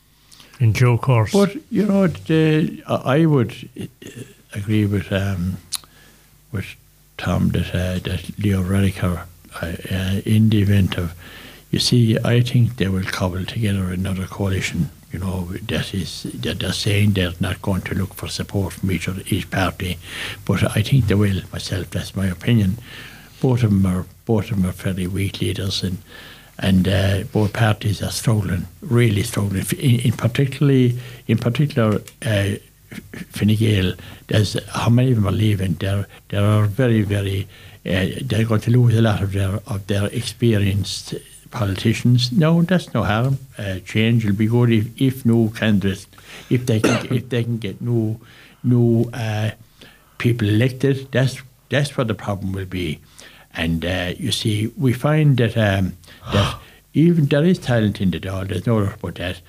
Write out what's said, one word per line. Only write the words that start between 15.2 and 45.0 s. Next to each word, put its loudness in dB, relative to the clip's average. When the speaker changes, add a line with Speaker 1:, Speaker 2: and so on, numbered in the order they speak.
Speaker 2:
that -6
is, -6
that -6
they're -4
saying 2
they're 0
not -4
going -2
to -8
look -4
for -10
support -4
from -6
each -2
other, -8
each -4
party, -4
but 0
I 2
think 2
they 2
will. 2
Myself, -8
that's -8
my -2
opinion. 0
Both 2
of 2
them 2
are, -2
both -2
of -2
them 0
are -8
fairly -6
weak -4
leaders, -4
and, -6
and, 2
uh, 2
both 0
parties 0
are -4
struggling, -2
really 2
struggling. -2
In, 2
in 0
particularly, 2
in 2
particular, 0
uh, 0
Fine 2
Gael, 2
there's 0
how -2
many 4
of 2
them 2
are 0
leaving. 0
There, -4
there 0
are 4
very, 2
very, -2
uh, -2
they're 0
going 0
to 0
lose 4
a 4
lot 2
of -2
their, -2
of -8
their 0
experienced 0
politicians. 2
No, 4
that's 0
no 0
harm. 0
Uh, -6
change 2
will 2
be 2
good 4
if, 0